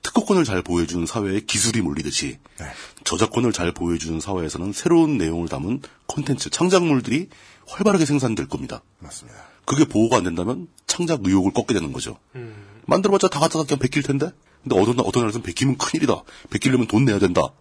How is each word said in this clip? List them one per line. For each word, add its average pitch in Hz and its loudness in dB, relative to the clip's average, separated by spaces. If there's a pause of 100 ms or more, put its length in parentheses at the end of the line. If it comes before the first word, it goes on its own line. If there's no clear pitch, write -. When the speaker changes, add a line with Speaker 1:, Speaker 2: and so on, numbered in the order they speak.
Speaker 1:
특허권을 202 2
잘 95 -2
보호해주는 85 -2
사회에 101 -2
기술이 107 -2
몰리듯이 71 -4 (200)
Speaker 2:
네. 76 -10 (380)
Speaker 1:
저작권을 117 0
잘 87 -2
보호해주는 82 -2
사회에서는 90 -6
새로운 160 2
내용을 82 -2
담은 92 -6 (260)
콘텐츠, - -4
창작물들이 165 0 (400)
활발하게 196 2
생산될 131 0
겁니다. - -10 (160)
Speaker 2:
맞습니다. 90 -20 (260)
Speaker 1:
그게 143 2
보호가 117 2
안 92 2
된다면 98 -4 (220)
창작 165 -2
의욕을 95 4
꺾게 120 0
되는 78 -2
거죠. 62 -10 (160)
Speaker 3:
음. 117 -14 (320)
Speaker 1:
만들어봤자 190 2
다 147 -4
갖다 160 2
그냥 143 0
베낄 135 0
텐데? 143 -2 (320)
근데 123 2
어떤, 120 4
어떤 120 2
나라에서는 110 -2
베끼면 127 0
큰일이다. 147 0 (280)
베끼려면 123 2
돈 107 4
내야 101 4
된다. 87 4 (180)